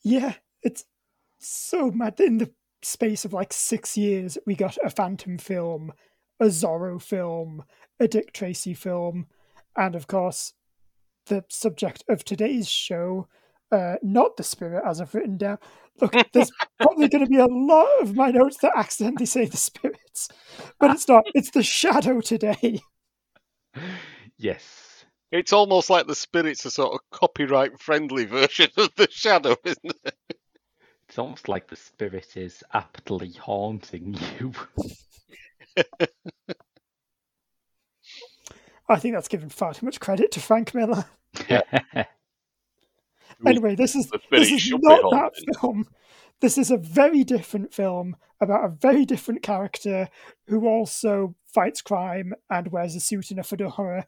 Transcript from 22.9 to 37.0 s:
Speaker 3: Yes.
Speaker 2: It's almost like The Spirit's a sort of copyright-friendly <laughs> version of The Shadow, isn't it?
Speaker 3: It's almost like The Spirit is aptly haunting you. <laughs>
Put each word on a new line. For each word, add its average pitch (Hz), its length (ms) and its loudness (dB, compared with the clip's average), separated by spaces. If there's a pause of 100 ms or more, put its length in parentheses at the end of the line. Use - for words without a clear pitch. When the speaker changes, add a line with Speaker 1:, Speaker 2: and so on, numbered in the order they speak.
Speaker 3:
Yes. - 680 -10 (260)
Speaker 2:
It's 175 220 0
almost 196 380 4
like 175 160 4
The 147 80 -4
Spirit's 160 500 -4
a 131 60 -8
sort 135 240 -2
of - 60 -8 (100)
copyright-friendly 139 1120 0
<laughs> - 0 -
version 135 520 2
of 208 180 2
The 208 160 4
Shadow, 156 520 2
isn't 170 400 -6
it? - 120 -10 (920)
Speaker 3:
It's - 120 -12
almost 123 300 -10
like 98 180 -6
The - 80 -20
Spirit - 640 -12
is 92 260 -14 (100)
aptly 92 600 -8
haunting 101 840 -10 (220)
you. 127 140 -10 (1200)
<laughs> 180 60 2 (3000)